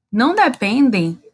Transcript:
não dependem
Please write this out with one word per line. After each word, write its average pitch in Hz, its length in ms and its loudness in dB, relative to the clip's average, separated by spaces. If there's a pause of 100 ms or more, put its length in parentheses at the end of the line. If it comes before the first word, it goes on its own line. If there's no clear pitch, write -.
(120)
não 247 240 0
dependem 220 840 0 (160)